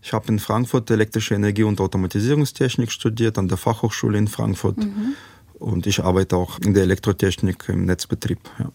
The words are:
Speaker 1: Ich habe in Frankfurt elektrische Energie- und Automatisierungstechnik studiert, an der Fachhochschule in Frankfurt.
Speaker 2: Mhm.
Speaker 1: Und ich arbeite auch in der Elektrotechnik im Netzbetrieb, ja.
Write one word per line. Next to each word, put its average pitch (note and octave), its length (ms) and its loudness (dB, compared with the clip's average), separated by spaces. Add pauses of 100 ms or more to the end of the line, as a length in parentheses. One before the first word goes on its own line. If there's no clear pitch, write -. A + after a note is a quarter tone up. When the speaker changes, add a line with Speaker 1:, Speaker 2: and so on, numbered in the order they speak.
Speaker 1:
Ich - 80 -10
habe C3 160 -4
in A2 120 0
Frankfurt A#2 520 -2
elektrische G#2+ 440 2
Energie- G#2 280 2
und G#2 160 2
Automatisierungstechnik A2+ 1120 0
studiert, A2+ 460 0
an F#2+ 100 0
der F2+ 100 0
Fachhochschule A2+ 600 0
in G#2 100 2
Frankfurt. G#2 480 -2
Speaker 2:
Mhm. G#3+ 380 -2 (440)
Speaker 1:
Und F2+ 300 -4
ich - 160 0
arbeite F#2 320 2
auch F2+ 240 -2
in G2 140 2
der G2 100 6
Elektrotechnik F#2 840 0
im F#2 160 0
Netzbetrieb, - 540 -2 (200)
ja. C3 160 -4